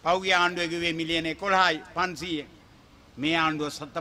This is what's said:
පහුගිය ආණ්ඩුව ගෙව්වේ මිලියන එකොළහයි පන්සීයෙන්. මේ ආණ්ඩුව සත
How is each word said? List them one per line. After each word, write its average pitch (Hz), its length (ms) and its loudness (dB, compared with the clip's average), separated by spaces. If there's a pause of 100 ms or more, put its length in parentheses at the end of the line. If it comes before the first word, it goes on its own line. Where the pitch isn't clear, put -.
පහුගිය 190 300 2
ආණ්ඩුව 175 320 2
ගෙව්වේ 170 260 -2
මිලියන 165 340 -2
එකොළහයි 180 640 2
පන්සීයෙන්. 165 600 -4 (640)
මේ 151 240 -2
ආණ්ඩුව 156 340 0
සත 147 300 -14